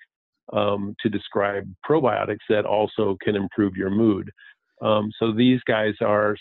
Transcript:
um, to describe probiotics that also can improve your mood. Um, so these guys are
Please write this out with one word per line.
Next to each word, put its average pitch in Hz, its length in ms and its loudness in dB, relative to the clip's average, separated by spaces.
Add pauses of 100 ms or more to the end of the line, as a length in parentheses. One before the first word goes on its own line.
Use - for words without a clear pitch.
(520)
um, 104 500 -2
to 113 80 0
describe 101 600 -4 (160)
probiotics 107 520 0 (100)
that 104 160 2
also 101 560 0
can - 140 -2
improve 98 400 -2
your 95 160 -2
mood. 104 400 2 (500)
Um, 107 380 0
so 113 120 0
these 123 360 4
guys 107 340 0
are 104 400 2